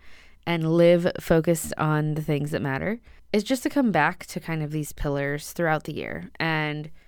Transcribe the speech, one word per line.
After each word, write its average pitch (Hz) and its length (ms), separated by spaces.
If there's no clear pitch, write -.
and 165 300
live 170 280
focused 165 580
on 151 360
the 156 80
things 147 300
that 147 100
matter 156 400
is 208 100
just 254 200
to 311 60
come 254 220
back 160 360
to - 120
kind 160 240
of 147 80
these 151 220
pillars 143 580
throughout 160 320
the 151 100
year 143 460
and 151 500